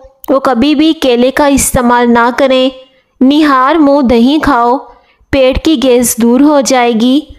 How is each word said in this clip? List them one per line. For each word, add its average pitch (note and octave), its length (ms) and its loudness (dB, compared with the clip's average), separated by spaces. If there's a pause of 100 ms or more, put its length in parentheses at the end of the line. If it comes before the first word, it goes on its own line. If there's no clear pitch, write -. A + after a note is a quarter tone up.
(300)
वो C4 100 0
कभी C#4 340 0
भी D#4 200 0
केले B3+ 360 0
का C#4+ 180 -2
इस्तेमाल B3 600 0
ना A#3 240 2
करें। C4 380 -2 (500)
निहार C#4 580 0
मुंह C#4+ 240 2
दही B3 380 2
खाओ, B3 360 -2 (560)
पेट C4+ 320 0
की D#4+ 140 0
गैस B3 420 0
दूर A#3+ 220 2
हो D4 200 2
जाएगी। B3 640 -2 (120)